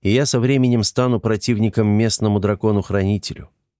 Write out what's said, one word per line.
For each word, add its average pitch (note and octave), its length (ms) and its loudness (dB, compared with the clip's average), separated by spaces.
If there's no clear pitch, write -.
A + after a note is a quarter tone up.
и G2 100 0
я C3+ 160 2
со B2 140 0
временем B2+ 420 2
стану B2 380 0
противником A2 640 0
местному G#2 540 0
дракону-хранителю. G2+ 1120 -2